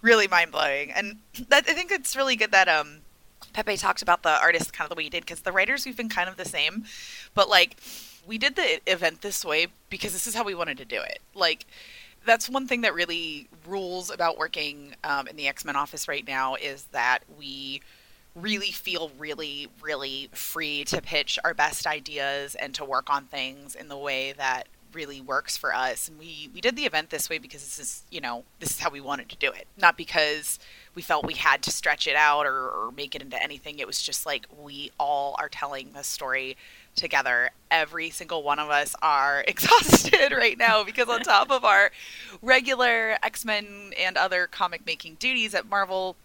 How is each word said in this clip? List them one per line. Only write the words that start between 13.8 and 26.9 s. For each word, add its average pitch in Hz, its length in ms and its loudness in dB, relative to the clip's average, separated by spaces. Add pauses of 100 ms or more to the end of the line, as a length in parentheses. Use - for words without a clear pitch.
about 170 280 0
working, 147 680 -6
um, 139 240 -2
in - 80 -16
the 143 140 -2
X-Men 139 260 -6
office 147 320 -4
right 143 180 -6
now 135 300 -2
is 139 380 -8
that 127 260 2 (180)
we 135 440 -10 (520)
really 196 380 -4
feel 165 480 -6
really, 147 480 -10 (140)
really 139 500 -6
free 147 540 -6
to 147 160 -2
pitch - 420 -2
our 165 100 0
best - 320 0
ideas 143 680 -6
and 139 200 -10
to 151 100 -8
work 135 240 -2
on 139 160 0
things 135 500 -10
in 151 140 -16
the 139 80 -12
way 135 340 -4
that 135 360 -2 (260)
really 143 280 -10
works 135 360 -2
for - 180 -2
us. 131 320 -2
And 156 100 -16
we, 151 360 -16
we 175 80 -14
did 233 140 2
the 294 100 -4
event 156 240 0